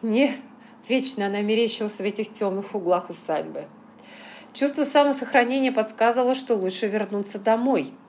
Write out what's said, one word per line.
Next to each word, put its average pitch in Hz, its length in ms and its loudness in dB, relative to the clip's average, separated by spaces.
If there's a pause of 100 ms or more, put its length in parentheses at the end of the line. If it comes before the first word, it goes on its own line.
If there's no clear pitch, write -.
Мне 233 340 2 (540)
вечно 226 380 0
она 202 160 -2
мерещилась 220 500 0
в - 80 -12
этих 208 320 -4
тёмных 196 420 -4
углах 175 360 0
усадьбы. 156 560 -6 (880)
Чувство 285 300 0
самосохранения 269 840 4
подсказывало, 240 640 2
что 254 200 0
лучше 190 340 -2
вернуться 202 500 -4
домой. 226 540 2 (160)